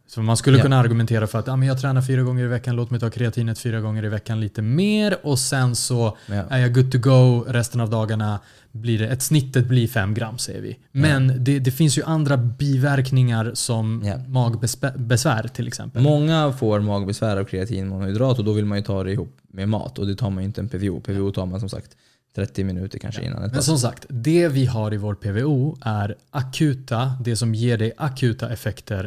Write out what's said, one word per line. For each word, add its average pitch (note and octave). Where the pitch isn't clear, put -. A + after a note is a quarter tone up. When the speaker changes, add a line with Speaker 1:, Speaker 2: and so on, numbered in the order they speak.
Speaker 1:
Så -
man A2
skulle C3+
Speaker 2:
Ja. B2+
Speaker 1:
kunna C3+
argumentera A#2
för A2+
att, G#2+
"Ja, C3
men C3
jag C3
tränar C3
fyra C3
gånger B2
i B2
veckan, A#2+
låt A#2+
mig A#2+
ta A#2
kreatinet A2+
fyra A2+
gånger A2
i G#2+
veckan A2
lite G#2+
mer G3
och C#3+
sen B2+
så A#2
Speaker 2:
Ja. G2+
Speaker 1:
är C3
jag B2
good C3
to C3
go B2+
resten A#2+
av A2
dagarna." G#2+
Blir A2+
det, A2
ett A2+
snittet C3
blir A#2+
fem G#2+
gram, A2
säger G2+
vi. G#2
Speaker 2:
Ja. G#2
Speaker 1:
Men C3+
det, C#3+
det C3
finns D3
ju D3+
andra D3+
biverkningar B2+
som A2+
Speaker 2:
Ja. G2+
Speaker 1:
magbesvär A#2+
till A#2
exempel. A#2
Speaker 2:
Många D3+
får G#2+
magbesvär G2+
av G2
kreatinmonohydrat G2
och G2+
då G#2+
vill G#2
man G2+
ju G2+
ta F#2+
det F#2+
ihop -
med F#2+
mat -
och G2+
det G2
tar G2
man F#2+
ju F#2+
inte F#2+
en G2+
P F#2
V G2+
O. E2+
P G2
V G2
O G2
tar F#2+
man F2+
som A2
sagt -
trettio G2
minuter F#2
kanske -
Speaker 1:
Ja. -
Speaker 2:
innan -
ett G#2
Speaker 1:
Men C3
Speaker 2:
pass. D3
Speaker 1:
som D#3
sagt, -
det D#3
vi C3+
har G#2+
i G#2+
vår G2+
P G2+
V G#2+
O C#3+
är G#2+
akuta, C3
det A#2
som A2+
ger A#2
dig A2
akuta B2+
effekter, G2+